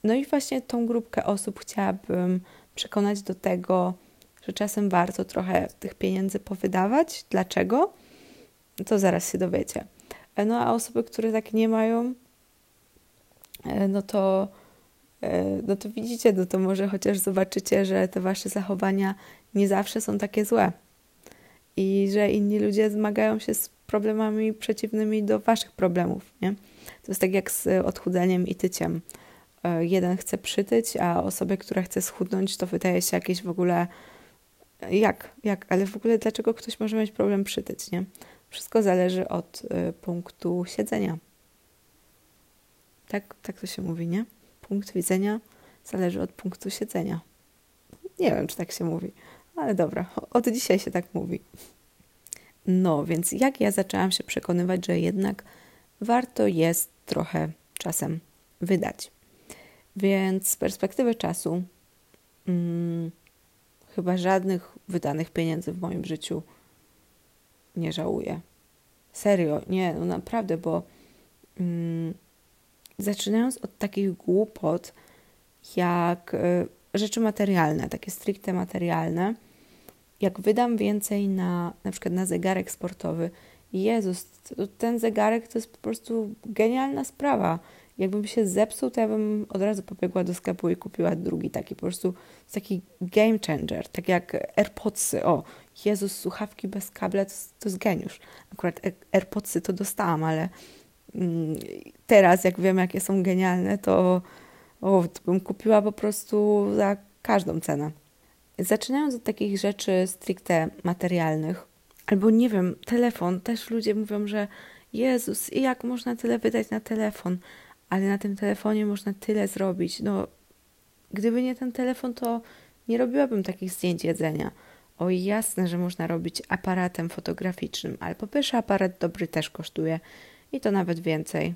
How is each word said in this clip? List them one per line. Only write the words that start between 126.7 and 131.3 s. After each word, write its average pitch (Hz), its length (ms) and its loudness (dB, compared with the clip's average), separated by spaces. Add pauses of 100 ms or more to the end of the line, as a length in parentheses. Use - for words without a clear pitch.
fotograficznym, - 880 -6
ale 170 160 -6
po 214 120 -10
pierwsze 277 300 0
aparat 190 420 0
dobry 170 280 -2
też 156 220 -4
kosztuje 160 500 -4 (520)
i 269 80 -6
to 220 120 0
nawet 175 280 0
więcej. 160 560 -2